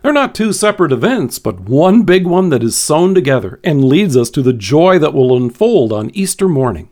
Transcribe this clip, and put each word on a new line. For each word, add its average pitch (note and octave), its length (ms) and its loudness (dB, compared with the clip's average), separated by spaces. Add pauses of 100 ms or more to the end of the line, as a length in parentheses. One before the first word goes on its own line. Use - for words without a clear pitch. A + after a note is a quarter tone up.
They're D4 100 0
not C#4 220 -2
two G#3+ 180 -2
separate G3+ 380 0
events, D3 480 -2
but F#2 280 -8
one F#3 360 4
big F3+ 240 2
one F3+ 220 0
that B2 120 0
is A2+ 140 -4
sewn F3 400 0
together C3+ 480 -2
and C#3+ 200 0
leads D3+ 320 2
us A#2+ 160 2
to C#3 120 -4
the B2+ 100 2
joy D3+ 460 2
that D3+ 160 0
will B2+ 200 2
unfold B2 560 0
on G#2+ 220 -6
Easter F#3+ 340 -4
morning. B2+ 440 -2